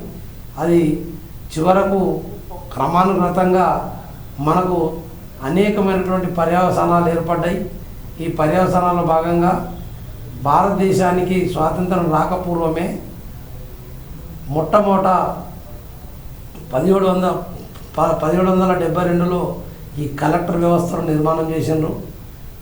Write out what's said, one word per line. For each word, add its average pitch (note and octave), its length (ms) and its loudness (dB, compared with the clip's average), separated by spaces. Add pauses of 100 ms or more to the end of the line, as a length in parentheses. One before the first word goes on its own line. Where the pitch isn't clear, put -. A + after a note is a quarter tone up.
(580)
అది E3+ 480 4 (520)
చివరకు F#3 640 2 (520)
క్రమానుగతంగా F3 1200 2 (420)
మనకు E3+ 580 2 (460)
అనేకమైనటువంటి F#3 840 2
పర్యవసానాలు E3+ 800 2
ఏర్పడ్డాయి. E3+ 600 0 (500)
ఈ E3+ 120 -4
పర్యవసానాల్లో F3+ 720 2
భాగంగా E3+ 680 2 (720)
భారతదేశానికి F3+ 1080 4
స్వాతంత్రం E3+ 600 0
రాకపూర్వమే E3+ 880 0 (1500)
మొట్టమొదట F#3 840 2 (1400)
పదిహేడు F#3+ 320 4
వందల, F#3 360 2 (560)
ప-, D#3 260 2
పదిహేడు F3+ 280 4
వందల F#3 220 4
డెబ్బై E3+ 300 0
రెండులో F3 520 0 (420)
ఈ D3 100 -4
కలెక్టర్ E3+ 500 0
వ్యవస్థను E3+ 440 2
నిర్మాణం D#3+ 540 0
చేసిండ్రు. D#3 460 0 (600)